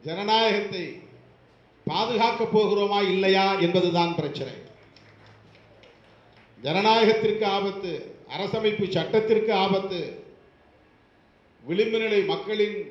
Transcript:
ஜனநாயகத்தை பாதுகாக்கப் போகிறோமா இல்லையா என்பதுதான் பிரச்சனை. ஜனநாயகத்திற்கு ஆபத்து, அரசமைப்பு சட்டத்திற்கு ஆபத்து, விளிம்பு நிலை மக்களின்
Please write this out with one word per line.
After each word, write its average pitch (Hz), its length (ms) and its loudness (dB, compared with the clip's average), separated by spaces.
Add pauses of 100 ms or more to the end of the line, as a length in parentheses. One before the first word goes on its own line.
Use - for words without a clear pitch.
ஜனநாயகத்தை 202 760 0 (1040)
பாதுகாக்கப் 226 680 0
போகிறோமா 202 440 2 (140)
இல்லையா 190 340 2 (180)
என்பதுதான் 170 540 2
பிரச்சனை. 135 360 -8 (2000)
ஜனநாயகத்திற்கு 214 800 4 (120)
ஆபத்து, 190 340 -4 (440)
அரசமைப்பு 208 500 -2 (100)
சட்டத்திற்கு 214 560 2 (120)
ஆபத்து, 190 360 0 (1600)
விளிம்பு 214 380 0
நிலை 208 180 2 (120)
மக்களின் 208 460 -2 (140)